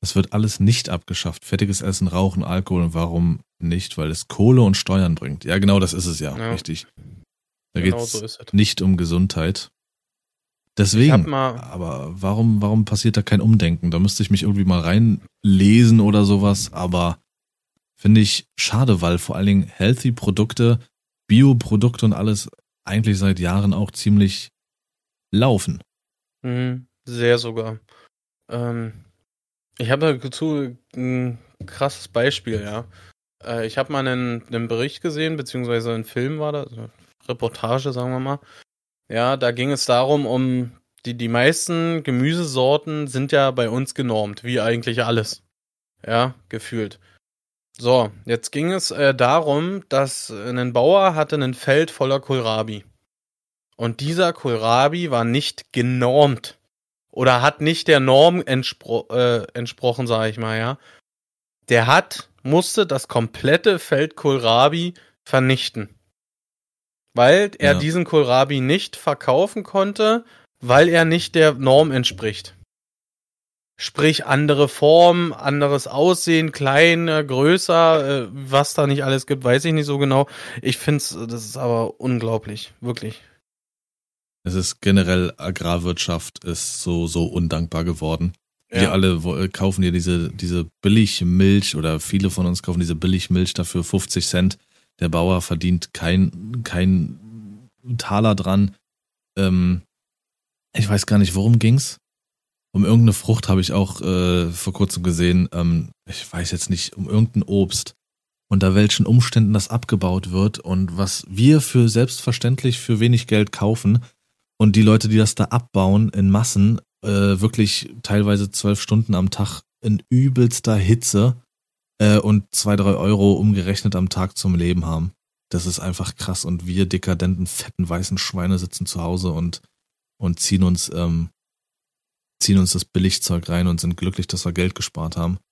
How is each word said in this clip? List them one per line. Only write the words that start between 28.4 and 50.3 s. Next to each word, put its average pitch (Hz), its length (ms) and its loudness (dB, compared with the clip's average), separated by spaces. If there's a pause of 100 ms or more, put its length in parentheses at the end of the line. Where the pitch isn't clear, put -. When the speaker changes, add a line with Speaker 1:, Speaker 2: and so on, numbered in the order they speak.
Speaker 2:
Ähm, 117 420 -6 (880)
ich 117 120 -4
habe 143 280 2
dazu 135 580 -6 (180)
ein 127 440 -4 (260)
krasses - 440 -6
Beispiel, 117 520 -2
ja. 107 260 -10 (560)
Äh, 117 240 -6
ich 113 120 -6
hab 135 100 -2
mal 139 180 -4
einen, 123 420 -6
einen 117 200 -6
Bericht 117 320 -6
gesehen, 160 380 -4
beziehungsweise 120 560 -4
ein 113 100 -8
Film 131 360 -6
war 151 120 -6
das, 143 220 -10
eine 113 160 -16 (360)
Reportage, 120 680 -4
sagen 123 180 -6
wir 127 80 -6
mal. 139 200 -6 (720)
Ja, 120 280 -2
da 123 140 0
ging 123 180 -4
es 139 160 -4
darum, 135 400 2
um 127 460 -2 (340)
die, 120 100 -8
die 120 120 -6
meisten 165 760 0
Gemüsesorten 147 1040 -2
sind 131 260 -6
ja 139 180 2
bei 123 200 -2
uns 131 240 -6
genormt, 107 500 -4
wie 120 160 -4
eigentlich 117 420 -4
alles. 113 400 -4 (640)
Ja, 120 280 0 (160)
gefühlt. 110 500 -10 (800)
So, 120 340 2 (140)
jetzt 117 260 -4
ging 156 180 -4
es, 190 200 -4
äh, 139 240 2
darum, 151 760 0
dass 135 420 -4